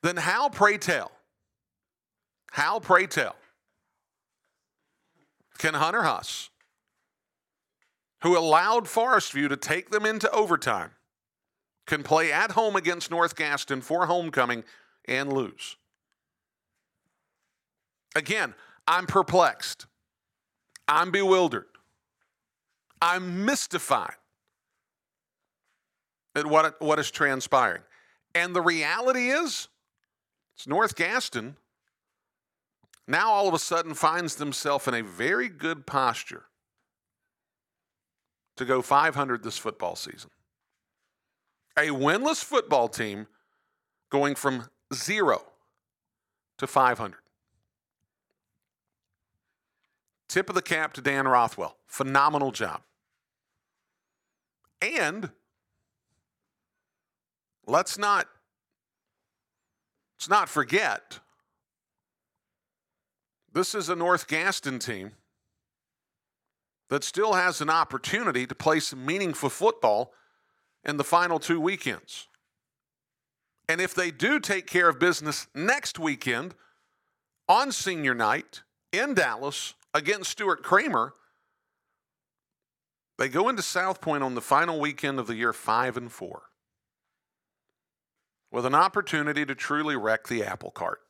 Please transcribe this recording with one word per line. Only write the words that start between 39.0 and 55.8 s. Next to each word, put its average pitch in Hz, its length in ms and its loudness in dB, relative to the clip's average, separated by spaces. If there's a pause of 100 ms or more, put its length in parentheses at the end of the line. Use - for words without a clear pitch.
hundred 131 280 -2
this 110 160 -8
football 92 380 -6
season. - 340 -16 (1500)
A 151 120 2
winless 175 540 0
football 147 460 2
team 107 380 -6 (840)
going 143 260 0
from 127 340 -4 (240)
zero 170 480 0 (1120)
to 139 100 -6
five 123 320 4
hundred. 104 200 -10 (3000)
Tip 185 200 0
of 175 60 -8
the 180 80 2
cap 156 320 -2
to 135 80 -12
Dan 139 260 0
Rothwell. 117 480 2 (100)
Phenomenal 139 680 2
job. 82 300 -6 (2000)
And 196 500 -4 (2250)